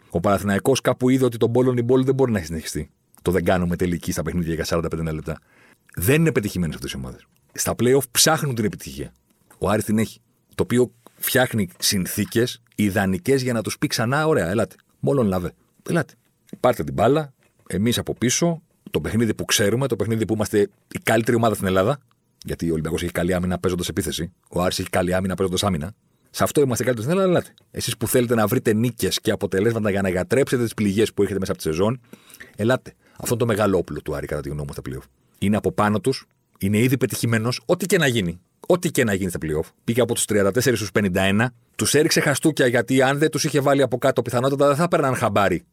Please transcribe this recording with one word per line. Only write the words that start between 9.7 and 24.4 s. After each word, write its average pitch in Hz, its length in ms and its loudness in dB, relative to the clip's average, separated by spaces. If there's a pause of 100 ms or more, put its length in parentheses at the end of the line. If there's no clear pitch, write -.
την 107 120 0
έχει. 110 220 -2 (360)
Το - 80 0
οποίο 120 280 2 (240)
φτιάχνει 120 540 0 (100)
συνθήκες 104 840 -2 (140)
ιδανικές 98 680 0
για 127 120 -2
να 117 80 -2
τους 98 160 -6
πει - 100 -2
ξανά: 139 400 0
«Ωραία, 117 220 2
ελάτε. 101 260 -2 (240)
Μόλον 139 280 2
λαβέ. 92 260 -2 (360)
Ελάτε. - 240 -2 (460)
Πάρτε 123 240 2
την 73 100 -6
μπάλα, 139 400 2 (340)
εμείς 104 300 0
από - 160 -4
πίσω, 160 480 0 (300)
το 80 100 -2
παιχνίδι 104 320 0
που 85 120 -6
ξέρουμε, 113 420 0
το 120 80 0
παιχνίδι 107 300 -2
που 101 80 -2
είμαστε 107 260 0 (280)
η - 160 -12
καλύτερη 117 340 2
ομάδα 113 180 2
στην 101 120 -4
Ελλάδα». 95 300 2 (460)
Γιατί 82 260 -4
ο - 20 2
Ολυμπιακός 80 320 -2
έχει 85 80 -4
καλή 87 220 0
άμυνα 90 260 -2
παίζοντας 90 280 -2
επίθεση, 85 460 -4 (160)